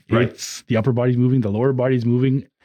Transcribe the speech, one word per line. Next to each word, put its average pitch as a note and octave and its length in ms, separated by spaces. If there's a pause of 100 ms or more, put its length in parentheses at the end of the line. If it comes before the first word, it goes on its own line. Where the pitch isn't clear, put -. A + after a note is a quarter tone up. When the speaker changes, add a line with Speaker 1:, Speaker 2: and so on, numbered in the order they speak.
(100)
Speaker 1:
Right. A#2 180
Speaker 2:
It's, - 340
the A#2 140
upper A2 160
body's A#2+ 240
moving, B2+ 240
the G#2+ 100
lower A#2+ 220
body's B2+ 320
moving. B2+ 420 (180)